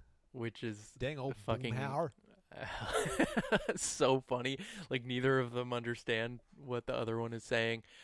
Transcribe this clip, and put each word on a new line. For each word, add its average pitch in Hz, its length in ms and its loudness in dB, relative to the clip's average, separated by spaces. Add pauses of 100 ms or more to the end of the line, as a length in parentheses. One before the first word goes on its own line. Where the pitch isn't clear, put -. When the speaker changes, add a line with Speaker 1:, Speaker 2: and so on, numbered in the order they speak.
(320)
Speaker 1:
Which 117 300 -6
is 104 340 -6
Speaker 2:
Dang 139 220 -4
old 131 180 -4
Speaker 1:
fucking 117 380 -2
Speaker 2:
Boomhauer. 139 360 -2 (420)
Speaker 1:
<laughs> - 1200 0
so 135 440 4
funny. 131 380 -2 (320)
Like, 127 140 0
neither 127 360 4
of 120 120 0
them 123 200 -2
understand 117 680 0 (240)
what 123 220 -4
the 127 80 -2
other 113 240 0
one 117 140 -2
is 113 120 -8
saying. 113 380 2 (220)